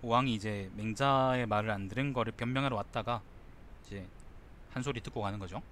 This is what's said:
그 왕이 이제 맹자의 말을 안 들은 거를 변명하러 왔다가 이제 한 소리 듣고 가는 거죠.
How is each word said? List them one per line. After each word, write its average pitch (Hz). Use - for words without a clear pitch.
그 120
왕이 120
이제 101
맹자의 127
말을 107
안 98
들은 131
거를 113
변명하러 131
왔다가 110
이제 98
한 127
소리 127
듣고 -
가는 101
거죠. 110